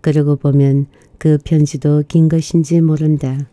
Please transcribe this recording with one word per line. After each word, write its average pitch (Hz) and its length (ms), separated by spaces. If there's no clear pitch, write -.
그러고 147 340
보면 139 520
그 151 240
편지도 147 640
긴 160 200
것인지 165 540
모른다. 147 720